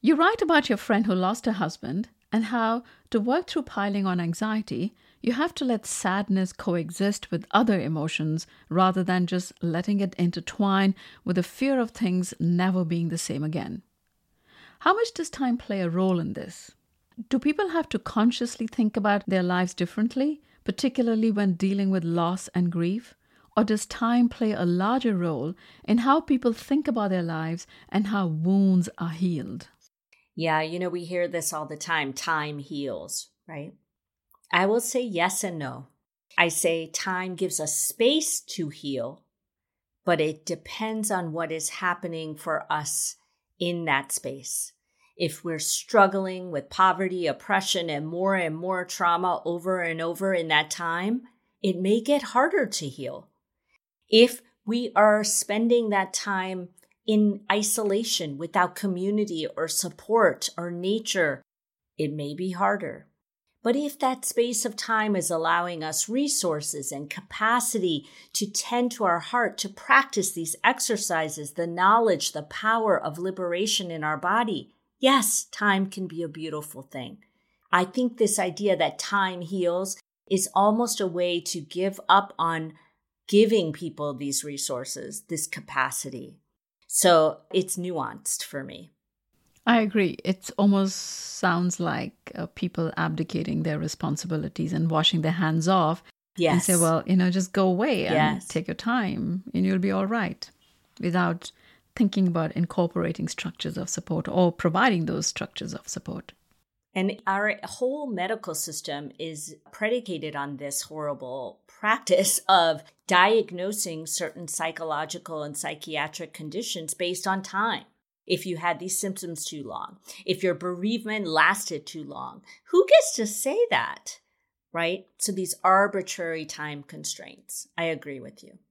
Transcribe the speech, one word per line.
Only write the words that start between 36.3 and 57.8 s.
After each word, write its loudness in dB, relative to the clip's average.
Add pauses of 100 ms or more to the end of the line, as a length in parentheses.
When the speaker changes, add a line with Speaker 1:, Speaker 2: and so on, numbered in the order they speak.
Speaker 2:
I 6
say 0
time -4
gives -4
us -4
space 2
to -6
heal, -8 (800)
but 2
it -2
depends -6
on -2
what -4
is -6
happening -4
for -4
us -4 (420)
in -2
that 0
space. -8 (440)
If -4
we're -4
struggling 2
with -6
poverty, 2
oppression, 0
and -4
more 0
and 0
more -4
trauma 0
over -2
and -4
over -2
in -2
that 2
time, -2 (340)
it 0
may 2
get 0
harder 4
to -6
heal. -10 (800)
If 8 (220)
we -2
are 8
spending 2
that 0
time -4 (360)
in 4 (100)
isolation 0